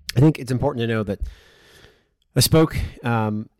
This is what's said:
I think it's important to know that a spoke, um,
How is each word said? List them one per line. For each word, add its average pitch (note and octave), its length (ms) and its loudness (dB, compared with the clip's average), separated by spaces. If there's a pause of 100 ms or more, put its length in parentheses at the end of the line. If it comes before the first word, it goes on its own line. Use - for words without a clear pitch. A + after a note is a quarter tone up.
(140)
I A#2+ 60 4
think D3+ 180 6
it's C3 140 -6
important B2+ 300 -2
to A#2 40 0
know A2 180 0
that G2 160 -6 (1160)
a C3 60 2
spoke, D#3+ 340 2 (260)
um, A2 460 -2 (120)